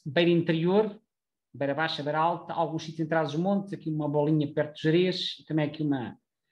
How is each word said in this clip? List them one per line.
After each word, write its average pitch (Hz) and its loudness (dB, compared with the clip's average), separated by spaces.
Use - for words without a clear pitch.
beira 170 4
interior, 175 2
beira 139 -2
baixa, 156 -4
beira 151 -2
alta, 165 -2
alguns 156 -2
sítios - -6
em 151 -10
trás 160 0
dos 151 -2
montes, 190 0
aqui 160 -8
uma 151 -2
bolinha 147 2
perto 151 -2
dos - -14
Jerez, 180 2
e - -20
também 156 0
aqui 147 -6
uma, 135 -2